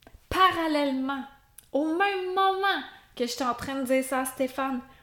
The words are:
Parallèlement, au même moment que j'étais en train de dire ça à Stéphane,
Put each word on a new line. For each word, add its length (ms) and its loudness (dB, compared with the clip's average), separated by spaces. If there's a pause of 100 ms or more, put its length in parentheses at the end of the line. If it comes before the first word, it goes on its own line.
(300)
Parallèlement, 920 2 (480)
au 240 0
même 380 0
moment 480 2 (340)
que 120 -2
j'étais 180 -4
en 80 0
train 220 -6
de 80 -2
dire 200 2
ça 180 -2
à 40 -4
Stéphane, 560 -4 (220)